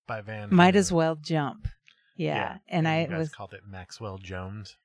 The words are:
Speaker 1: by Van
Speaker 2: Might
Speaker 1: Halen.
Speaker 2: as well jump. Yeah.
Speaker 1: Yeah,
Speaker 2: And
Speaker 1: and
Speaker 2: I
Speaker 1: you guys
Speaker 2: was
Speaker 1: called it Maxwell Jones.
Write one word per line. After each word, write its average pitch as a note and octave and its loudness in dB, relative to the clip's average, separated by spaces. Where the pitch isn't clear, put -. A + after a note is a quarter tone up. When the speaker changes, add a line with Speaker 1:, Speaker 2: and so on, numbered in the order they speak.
Speaker 1:
by A2+ -6
Van G#2 -8
Speaker 2:
Might F3+ 8
Speaker 1:
Halen. G3+ 6
Speaker 2:
as F#3 2
well D#3+ 2
jump. D3+ -4
Yeah. D#3 -2
Speaker 1:
Yeah, - -4
Speaker 2:
And E3 2
Speaker 1:
and - 2
Speaker 2:
I D#3+ 2
Speaker 1:
you E3 -2
guys E3 -4
Speaker 2:
was D#3+ -2
Speaker 1:
called - -14
it F#2+ -16
Maxwell F#2+ -12
Jones. F#2+ -10